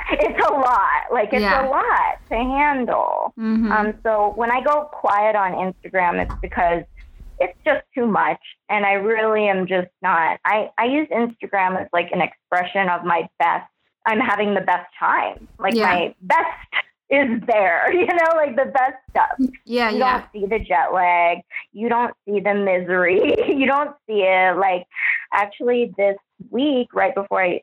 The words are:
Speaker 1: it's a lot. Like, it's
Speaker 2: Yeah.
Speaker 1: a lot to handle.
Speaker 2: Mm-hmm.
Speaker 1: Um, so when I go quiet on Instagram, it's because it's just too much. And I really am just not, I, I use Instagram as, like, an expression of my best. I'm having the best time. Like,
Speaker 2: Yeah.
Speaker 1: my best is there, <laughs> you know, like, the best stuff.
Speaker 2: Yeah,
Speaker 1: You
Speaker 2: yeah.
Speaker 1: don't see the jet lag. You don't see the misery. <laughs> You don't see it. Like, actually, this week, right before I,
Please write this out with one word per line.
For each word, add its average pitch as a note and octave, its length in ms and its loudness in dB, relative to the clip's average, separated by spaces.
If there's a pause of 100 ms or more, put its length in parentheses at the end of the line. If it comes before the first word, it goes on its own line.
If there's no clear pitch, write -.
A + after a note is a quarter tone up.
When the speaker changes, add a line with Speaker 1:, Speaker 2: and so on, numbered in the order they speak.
(120)
Speaker 1:
it's E4 340 0
a D4+ 60 2
lot. A#3+ 580 0
Like, G#3+ 220 0
it's A#3+ 100 2
Speaker 2:
Yeah. G3+ 240 2
Speaker 1:
a C4 40 -2
lot F#4 580 0
to - 80 -6
handle. C4 1040 0
Speaker 2:
Mm-hmm. A3 320 0
Speaker 1:
Um, G#3+ 220 0 (100)
so G#3 320 0
when A#3 160 -2
I A#3+ 100 0
go D4 300 0
quiet G#3 460 0
on F#3 160 0
Instagram, F#3 680 -2
it's - 200 -6
because F3 420 0 (560)
it's - 240 -4
just D4 200 0 (120)
too A#3+ 120 0
much. E3 340 0 (260)
And G3+ 180 0
I G3 100 2
really G#3+ 520 0
am F#3+ 200 0
just F#3 200 -2 (140)
not, E3+ 420 0
I, G3+ 340 0
I A3 100 0
use D4+ 200 0
Instagram G3 760 -2
as, - 120 -12
like, F3 180 -2
an F3+ 80 0
expression F3+ 680 -2
of F3 160 -2
my E3+ 240 0 (100)
best. E3+ 300 0 (360)
I'm G#3+ 140 0
having G#3 340 0
the F#3+ 60 0
best F3+ 300 -2 (100)
time. - 480 -2 (120)
Like, - 160 0
Speaker 2:
Yeah. G#3+ 100 2
Speaker 1:
my F3+ 380 0
best - 600 -2 (260)
is C4+ 380 2
there, G#3 420 2
<laughs> - 40 2
you F4+ 120 2
know, E4 300 2
like, C#4+ 220 0
the C4+ 80 2
best C4 300 0 (160)
stuff. - 180 2 (340)
Speaker 2:
Yeah, A#3 280 0
Speaker 1:
You G#3+ 80 -2
Speaker 2:
yeah. - 200 2
Speaker 1:
don't - 140 -12
see G3+ 120 -4
the G#3 140 0
jet - 340 0
lag. F3 440 2 (340)
You G#3+ 160 -6
don't A#3 260 0 (120)
see G3+ 160 -2
the G3+ 120 0
misery. F#3 840 2
<laughs> - 80 0 (100)
You C4+ 80 2
don't C#4+ 300 0 (120)
see G#3 160 0
it. F#3 340 4
Like, F#3 280 0 (480)
actually, A#3 640 0
this G3 200 2 (340)
week, B3 420 0
right G3 220 0
before G3 260 -2
I, F3+ 220 0